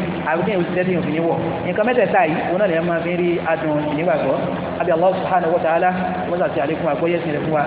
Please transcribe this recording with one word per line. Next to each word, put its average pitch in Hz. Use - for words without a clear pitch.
Àbí 165
kéèyàn 196
ó -
ṣiṣẹ́ 180
tí 185
yóò 160
fi 147
ní 156
wọ̀. 165
Nǹkan 180
mẹ́tẹ̀ẹ̀ta 208
yìí, 160
òun 175
náà 208
lè 165
máa 170
fi 170
rí 175
adùn 156
ìnígbàgbọ́. 147
Àbí 135
Allah 180
subhanahu 175
wa 175
ta'ala, 170
wọ́n 175
ṣàṣì 185
àlékún 156
àgbọ́yé 165
ẹ̀sìn 160
rẹ̀ 143
fún 156
wa. 147